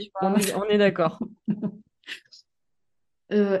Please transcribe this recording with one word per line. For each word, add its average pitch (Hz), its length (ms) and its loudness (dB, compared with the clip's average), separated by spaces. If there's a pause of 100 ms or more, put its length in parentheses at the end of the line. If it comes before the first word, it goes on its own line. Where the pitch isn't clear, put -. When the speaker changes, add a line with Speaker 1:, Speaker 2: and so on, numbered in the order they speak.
Speaker 1:
tu - 60 -18 (100)
vois. 190 100 0
Speaker 2:
on 202 60 2
est, 196 180 0
on 190 160 -2
est 208 80 4
d'accord. 185 400 2 (300)
Speaker 1:
<laughs> - 100 -4 (1700)
Euh, 196 280 2